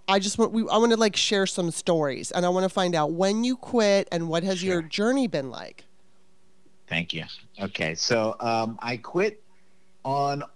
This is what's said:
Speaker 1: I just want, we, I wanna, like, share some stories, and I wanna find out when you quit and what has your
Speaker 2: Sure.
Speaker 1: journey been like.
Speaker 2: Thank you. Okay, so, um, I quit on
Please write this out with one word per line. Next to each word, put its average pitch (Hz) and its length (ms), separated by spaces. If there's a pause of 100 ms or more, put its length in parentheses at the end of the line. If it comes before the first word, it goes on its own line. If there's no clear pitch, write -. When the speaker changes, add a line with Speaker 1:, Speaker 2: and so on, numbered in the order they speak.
Speaker 1:
I 196 120
just 196 200
want, 226 120
we, 220 160
I 208 100
wanna, 226 200
like, 220 180
share 196 300
some 175 260
stories, 156 600
and 180 140
I 180 40
wanna 185 200
find 180 260
out 151 160
when 196 320
you 254 120
quit 202 560
and 170 160
what 165 160
has 190 200
your 185 180
Speaker 2:
Sure. 160 80
Speaker 1:
journey 240 380
been 135 240
like. - 340 (1000)
Speaker 2:
Thank 85 260
you. 78 120 (360)
Okay, 85 340
so, 110 440
um, 113 420
I 120 160
quit 190 460 (600)
on 143 400 (120)